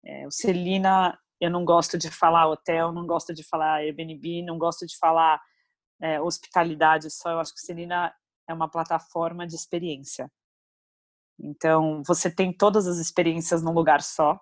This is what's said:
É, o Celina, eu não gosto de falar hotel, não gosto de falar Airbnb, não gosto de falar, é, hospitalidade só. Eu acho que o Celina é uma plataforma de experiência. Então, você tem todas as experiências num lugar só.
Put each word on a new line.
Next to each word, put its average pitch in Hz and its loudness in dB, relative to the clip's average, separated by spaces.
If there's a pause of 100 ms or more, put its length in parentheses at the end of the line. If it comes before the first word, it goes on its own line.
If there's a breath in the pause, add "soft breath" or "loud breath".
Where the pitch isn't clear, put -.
É, 139 -12
o - -12
Celina, 185 2 (220)
eu 170 0
não 175 -2
gosto 170 4
de 160 -6
falar 165 4
hotel, 165 -2
não 170 -6
gosto 170 -4
de 156 -14
falar 156 -2
Airbnb, 160 -6
não 170 -8
gosto 170 -2
de - -14
falar, 160 4 (580 soft breath)
é, 156 -2
hospitalidade 160 2
só. - -8
Eu 165 -2
acho 160 -6
que - -18
o - -14
Celina 175 -6 (340)
é 165 -8
uma 160 -4
plataforma 165 -4
de 165 -10
experiência. 147 -8 (1120)
Então, 156 0
você 175 0
tem 185 -2
todas 202 4
as 175 -2
experiências 165 0
num 165 -2
lugar 156 4
só. - 0